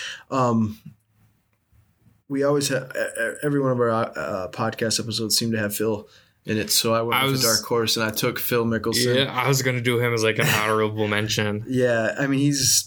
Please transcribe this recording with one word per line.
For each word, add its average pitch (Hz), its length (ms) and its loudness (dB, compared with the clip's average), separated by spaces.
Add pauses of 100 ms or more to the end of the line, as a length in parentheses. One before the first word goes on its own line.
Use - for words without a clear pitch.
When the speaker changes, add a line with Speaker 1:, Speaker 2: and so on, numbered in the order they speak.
(300)
Speaker 1:
Um, 117 480 0 (1500)
we 139 160 -2
always 143 260 2
ha-, - 260 -2
e-, - 40 -2
e-, - 440 -4
every 143 160 2
one 131 120 2
of 123 80 0
our, 117 120 2
uh, 95 580 -2
podcast 110 500 -2
episodes 110 380 -2
seem 117 140 0
to 110 60 0
have 104 180 -2
Phil 107 320 -2 (380)
in 107 120 0
it, 107 140 -2
so 113 220 2
I 113 80 2
went 120 200 2
Speaker 2:
I - 40 2
Speaker 1:
with 135 80 2
Speaker 2:
was 127 100 0
Speaker 1:
a 120 40 2
dark 113 180 2
horse, 113 320 0
and 113 80 0
I 110 60 -2
took 120 280 -2
Phil 117 260 0
Mickelson. 113 500 0
Speaker 2:
Yeah, 135 160 2
I 123 160 0
was 139 140 2
gonna 127 200 0
do 117 180 2
him 120 140 2
as, 113 100 0
like, 110 160 2
an 143 80 2
honorable 107 600 2
mention. 104 580 0
Speaker 1:
<laughs> - 20 -12
Yeah, 120 500 0
I 139 100 0
mean, 135 120 0
he's 139 480 2